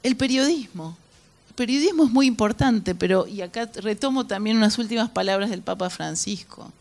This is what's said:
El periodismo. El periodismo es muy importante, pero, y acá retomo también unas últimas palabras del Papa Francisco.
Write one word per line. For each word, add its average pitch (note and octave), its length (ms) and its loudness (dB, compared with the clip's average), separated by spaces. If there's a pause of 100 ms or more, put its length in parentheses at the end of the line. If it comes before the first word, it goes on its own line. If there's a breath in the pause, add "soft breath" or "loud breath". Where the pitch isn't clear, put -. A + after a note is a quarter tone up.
El C4 160 0
periodismo. C4 800 -2 (520)
El - 40 -20
periodismo D4 520 2
es A3+ 60 2
muy C4+ 140 6
importante, G#3+ 720 2
pero, F3+ 320 2
y G3 140 -10
acá A3 340 -6
retomo A#3 500 -2
también G#3+ 320 -2
unas G#3+ 220 4
últimas A3+ 320 -2
palabras G3 400 -2
del F#3 100 -6
Papa F#3 300 -6
Francisco. D#3+ 880 -8